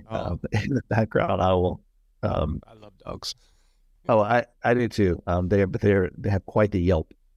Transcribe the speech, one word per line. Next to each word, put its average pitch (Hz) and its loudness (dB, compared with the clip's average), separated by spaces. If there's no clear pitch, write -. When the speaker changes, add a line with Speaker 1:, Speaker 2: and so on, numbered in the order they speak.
Speaker 1:
Oh. 113 -6
Speaker 2:
um, 82 -6
<laughs> - -8
in 104 -2
the 120 -2
background. 101 0
I 92 2
will, 90 0
um, 87 -2
Speaker 1:
I 113 -20
love 104 -20
dogs. - -12
Speaker 2:
Oh, 113 6
I, 113 2
I 120 2
do 120 2
too. 90 0
Um, 90 0
they, 98 4
but 95 -6
they're, 98 2
they 107 -4
have 98 -2
quite 107 0
the 95 0
yelp 85 0